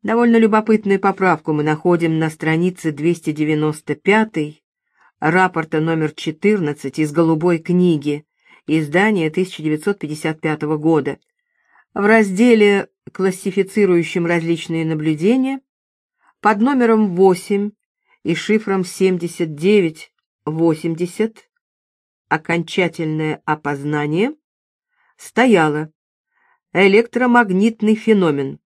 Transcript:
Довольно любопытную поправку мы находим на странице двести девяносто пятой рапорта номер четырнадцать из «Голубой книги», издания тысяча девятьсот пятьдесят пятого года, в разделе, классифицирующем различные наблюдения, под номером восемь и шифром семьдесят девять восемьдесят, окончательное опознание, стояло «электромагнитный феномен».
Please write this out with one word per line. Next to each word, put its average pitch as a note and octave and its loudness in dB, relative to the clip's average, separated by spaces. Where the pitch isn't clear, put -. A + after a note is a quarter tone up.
Довольно A#3 2
любопытную A3 2
поправку F#3+ 0
мы D3 -2
находим D#3+ 0
на D#3+ -2
странице D#3+ -2
двести D#3+ -2
девяносто D3+ -2
пятой F#3 -2
рапорта E3 0
номер D#3+ -2
четырнадцать D#3 -4
из D3+ -2
«Голубой E3 0
книги», D#3+ 0
издания D#3+ 0
тысяча F3+ -6
девятьсот D#3 -2
пятьдесят D3+ -8
пятого D#3 -4
года, D3+ 0
в G3+ -2
разделе, G#3 4
классифицирующем F#3 -2
различные E3 -2
наблюдения, E3+ 0
под G#3 2
номером A3+ 2
восемь F#3+ 2
и F3 -2
шифром G3+ -2
семьдесят F3 -2
девять E3+ 0
восемьдесят, E3 -4
окончательное D#3+ -4
опознание, D3+ -4
стояло D#3 0
«электромагнитный A3 2
феномен». D3+ 0